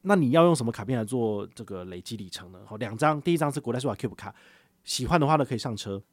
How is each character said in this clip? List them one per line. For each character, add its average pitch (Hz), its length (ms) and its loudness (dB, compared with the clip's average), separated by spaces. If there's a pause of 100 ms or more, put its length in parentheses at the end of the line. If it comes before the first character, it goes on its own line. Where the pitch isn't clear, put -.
那 196 160 4
你 143 140 4
要 165 160 8
用 170 100 6
什 123 80 -4
么 117 80 0
卡 151 100 -8
片 131 140 -2
来 113 80 0
做 107 500 -2
这 - 100 -16
个 92 200 -10
累 90 160 -12
积 117 160 -10
里 98 140 -12
程 90 200 -14
呢？ 90 140 -20
好， 110 120 -14
两 113 200 -6
张， 151 240 2
第 170 140 2
一 - 20 2
张 147 160 0
是 147 80 -4
国 117 140 -4
泰 123 40 -2
世 127 80 -4
华 110 80 0
Cube 98 200 -6
卡， - 200 -14 (500)
喜 - 200 -6
欢 165 160 2
的 143 60 4
话 156 100 4
呢 147 80 4
可 127 100 -4
以 113 40 -4
上 113 180 -6
车。 98 260 -8 (100)